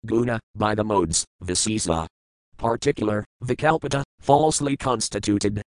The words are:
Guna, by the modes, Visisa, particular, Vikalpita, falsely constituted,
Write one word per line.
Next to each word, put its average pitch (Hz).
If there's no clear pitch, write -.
Guna, 113
by 107
the 107
modes, 92
Visisa, 87
particular, 113
Vikalpita, 139
falsely 143
constituted, 104